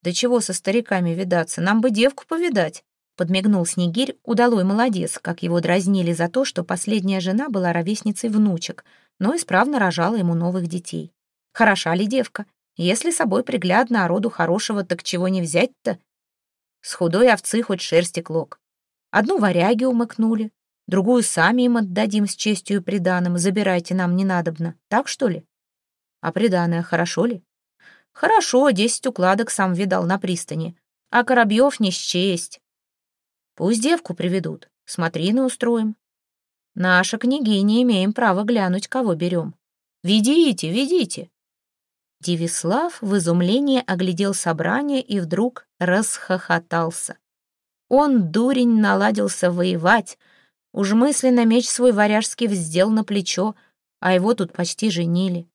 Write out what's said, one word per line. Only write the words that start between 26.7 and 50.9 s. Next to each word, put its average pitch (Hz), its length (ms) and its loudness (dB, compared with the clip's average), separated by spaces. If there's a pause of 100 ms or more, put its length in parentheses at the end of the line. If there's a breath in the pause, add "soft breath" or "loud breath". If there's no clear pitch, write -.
хорошо 170 420 -2
ли?» 214 160 -6 (680 soft breath)
«Хорошо, 294 580 2
десять 226 380 0
укладок 196 420 0
сам 185 220 0
видал 185 320 0
на 190 160 -2
пристани. 170 560 -6 (340)
А 240 140 2
Коробьёв 240 560 2
не 196 100 2
счесть». 180 680 -4 (960)
«Пусть 220 260 0
девку 320 320 -2
приведут, 175 560 -6 (140)
смотрины 175 580 -2
устроим». 233 540 -2 (800)
«Наша 185 420 2
княгиня, 220 640 2
имеем 208 300 2
право 208 320 0
глянуть, 202 420 0
кого 226 300 -2
берём». 170 400 -4 (480)
«Ведите, 220 680 2
ведите». 269 580 -2 (920)
Девислав 175 800 -2
в 202 160 -2
изумлении 202 680 2
оглядел 185 480 -2
собрание 214 640 -2
и 202 200 -4
вдруг 180 460 -4 (120)
расхохотался. 175 1400 -2 (720)
Он, 254 440 4
дурень, 240 480 2
наладился 202 720 0
воевать. 180 640 0 (540 soft breath)
Уж 202 200 -2